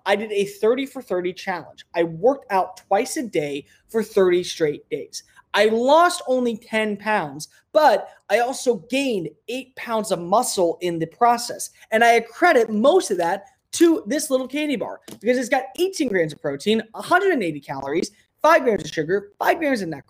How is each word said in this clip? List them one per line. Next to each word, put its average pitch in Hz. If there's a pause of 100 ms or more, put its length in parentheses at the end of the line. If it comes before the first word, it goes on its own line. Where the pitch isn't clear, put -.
I 202
did 214
a 202
thirty 233
for 269
thirty 180
challenge. -
I 170
worked 170
out 185
twice 220
a 311
day 151 (220)
for 226
thirty 185
straight 156
days. - (320)
I 208
lost 285
only 247
ten 214
pounds, 170 (240)
but 277 (220)
I 214
also 240 (120)
gained 240 (180)
eight 254
pounds 220
of 180
muscle 175
in 175
the 160
process. - (220)
And 220
I 233
accredit 233
most 247
of 180
that 175 (280)
to 330
this 277
little 262
candy 294
bar 117 (180)
because 247
it's 254
got 262 (120)
eighteen 349
grams 170
of -
protein, 180 (120)
a 190
hundred 370
and 247
eighty 151
calories, 139 (300)
five 320
grams 220
of 156
sugar, 170
five -
grams 269
of 170
net 143